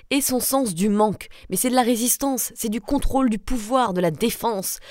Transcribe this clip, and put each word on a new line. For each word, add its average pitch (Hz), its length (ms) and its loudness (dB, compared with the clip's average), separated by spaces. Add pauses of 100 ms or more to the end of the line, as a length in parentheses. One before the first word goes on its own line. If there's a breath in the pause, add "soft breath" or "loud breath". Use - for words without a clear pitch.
(120)
et 269 100 2
son 254 180 0
sens 254 340 0
du 180 140 2
manque. 208 400 0 (220 loud breath)
Mais 185 80 -4
c'est 254 120 0
de 247 60 0
la 254 60 6
résistance, 240 760 0
c'est 226 140 -6
du 220 100 -2
contrôle, 269 500 2
du 220 80 0
pouvoir, 226 560 0
de 180 60 0
la 180 100 2
défense, 202 680 -2 (120)